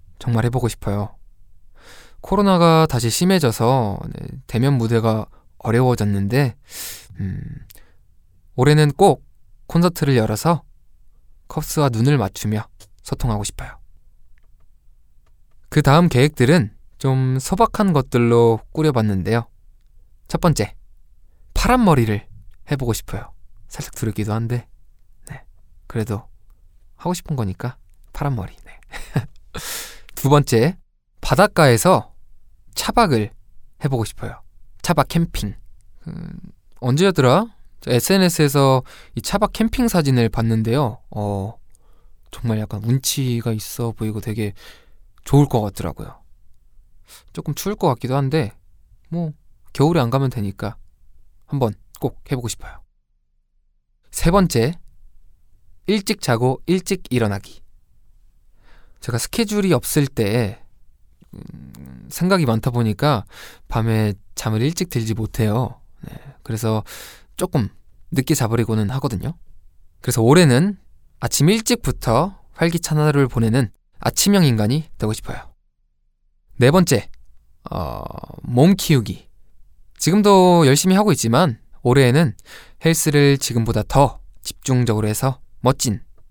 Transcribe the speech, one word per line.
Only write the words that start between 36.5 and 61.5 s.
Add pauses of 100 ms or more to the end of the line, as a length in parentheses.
언제였더라? (340)
저
에스엔에스에서 (320)
이
차박
캠핑
사진을
봤는데요. (120)
어, (760)
정말
약간
운치가
있어
보이고
되게 (680)
좋을
것
같더라고요. (1120)
조금
추울
것
같기도
한데, (580)
뭐, (400)
겨울에
안
가면
되니까 (680)
한번 (260)
꼭 (100)
해보고
싶어요. (1300)
세
번째, (1120)
일찍
자고
일찍
일어나기. (1400)
제가
스케줄이
없을
때, (720)
음,